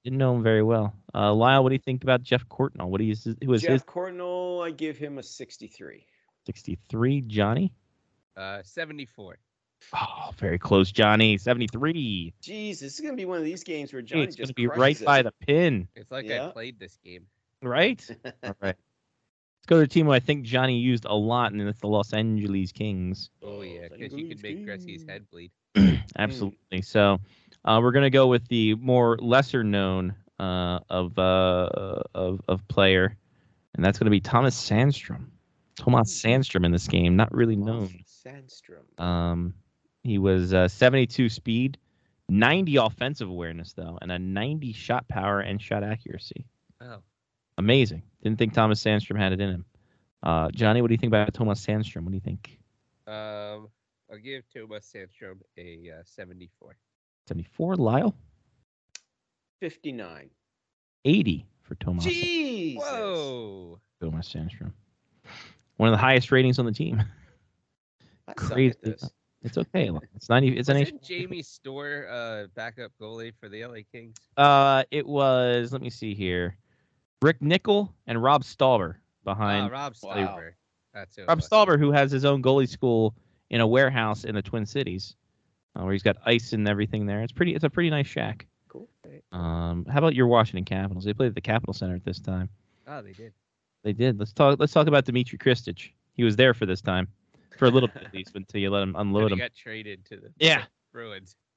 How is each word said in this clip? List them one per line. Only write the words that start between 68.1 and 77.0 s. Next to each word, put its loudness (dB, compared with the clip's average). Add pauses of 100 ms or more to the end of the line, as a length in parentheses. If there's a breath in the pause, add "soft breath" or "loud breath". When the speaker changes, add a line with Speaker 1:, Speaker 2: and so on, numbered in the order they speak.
Speaker 2:
I -18
suck -16
at -6
Speaker 1:
Crazy. 4
Speaker 2:
this. -8 (320)
Speaker 1:
It's -8
okay. -2 (260)
It's -14
ninety. 4
It's -2
Speaker 3:
Wasn't 4
Speaker 1:
N 2
H -8
L. -18
Speaker 3:
Jamie -10
Storr, -14
uh, -8
backup -14
goalie -14
for -20
the -14
L -14
A -16
Kings? -20 (200)
Speaker 1:
Uh, 6
it -4
was. 0
Let -8
me -10
see -10
here. -4 (640)